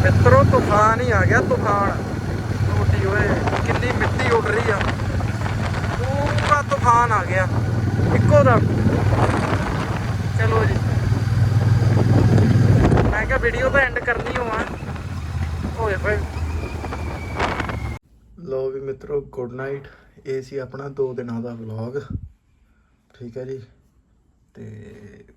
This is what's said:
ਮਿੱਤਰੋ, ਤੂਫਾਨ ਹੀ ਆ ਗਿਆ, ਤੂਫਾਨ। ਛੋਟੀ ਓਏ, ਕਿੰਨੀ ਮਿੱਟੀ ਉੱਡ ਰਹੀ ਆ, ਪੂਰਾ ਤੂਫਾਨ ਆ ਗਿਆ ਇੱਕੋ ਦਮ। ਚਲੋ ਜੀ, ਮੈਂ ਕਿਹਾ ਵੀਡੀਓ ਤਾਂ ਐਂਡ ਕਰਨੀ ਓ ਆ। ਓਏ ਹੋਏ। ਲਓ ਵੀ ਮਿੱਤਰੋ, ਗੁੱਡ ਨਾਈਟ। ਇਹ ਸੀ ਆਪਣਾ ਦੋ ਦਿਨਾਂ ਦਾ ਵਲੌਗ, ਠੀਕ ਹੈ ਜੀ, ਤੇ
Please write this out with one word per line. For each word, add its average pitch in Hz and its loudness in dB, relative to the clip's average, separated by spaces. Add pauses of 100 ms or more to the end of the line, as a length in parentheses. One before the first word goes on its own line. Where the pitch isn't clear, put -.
ਮਿੱਤਰੋ, 254 6
ਤੂਫਾਨ 226 4
ਹੀ 247 0
ਆ 190 2
ਗਿਆ, 214 4
ਤੂਫਾਨ। 208 0 (520)
ਛੋਟੀ - 0
ਓਏ, 202 0 (400)
ਕਿੰਨੀ 233 -2
ਮਿੱਟੀ 240 0
ਉੱਡ 214 0
ਰਹੀ 214 0
ਆ, 196 0 (1160)
ਪੂਰਾ 285 0
ਤੂਫਾਨ 240 2
ਆ 196 0
ਗਿਆ 185 0 (680)
ਇੱਕੋ - 6
ਦਮ। 240 6 (1800)
ਚਲੋ 226 2
ਜੀ, - 2 (2500)
ਮੈਂ 214 0
ਕਿਹਾ 262 0
ਵੀਡੀਓ 240 0
ਤਾਂ 277 2
ਐਂਡ 247 0
ਕਰਨੀ 240 -4
ਓ 247 -4
ਆ। 220 -4 (1120)
ਓਏ 214 -2
ਹੋਏ। 208 -2 (2250)
ਲਓ 131 -6
ਵੀ 135 -10
ਮਿੱਤਰੋ, 135 -8 (100)
ਗੁੱਡ 123 -10
ਨਾਈਟ। 139 -8 (420)
ਇਹ 131 -6
ਸੀ 139 -12
ਆਪਣਾ 135 -12
ਦੋ 135 -4
ਦਿਨਾਂ 120 -8
ਦਾ 120 -10
ਵਲੌਗ, 113 -8 (1160)
ਠੀਕ 120 -14
ਹੈ 127 -10
ਜੀ, 131 -12 (960)
ਤੇ - -20 (720)